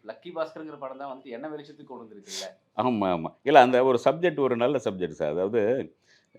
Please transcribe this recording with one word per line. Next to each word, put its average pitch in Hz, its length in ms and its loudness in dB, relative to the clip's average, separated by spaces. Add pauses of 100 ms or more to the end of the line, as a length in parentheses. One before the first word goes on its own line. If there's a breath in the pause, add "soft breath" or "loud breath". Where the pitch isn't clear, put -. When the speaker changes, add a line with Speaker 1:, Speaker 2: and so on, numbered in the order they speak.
Speaker 1:
லக்கி 113 280 -16
பாஸ்கருங்கிற 156 440 -10
படம் 131 200 -12
தான் 135 180 -12
வந்துட்டு 135 120 -20
என்ன 127 200 -12
வெளிச்சத்துக்கு 151 360 -16
கொண்டு 123 200 -18
வந்திருக்குல்ல? 98 760 -12
Speaker 2:
ஆமா, 110 280 2
ஆமா. 82 340 -2
இல்ல, 147 180 8
அந்த 127 240 6
ஒரு 127 200 4
சப்ஜெக்ட் 160 340 2
ஒரு 127 180 0
நல்ல 127 280 2
சப்ஜெக்ட் 90 260 -4
சார். 76 200 -4
அதாவது, 107 640 0 (460 soft breath)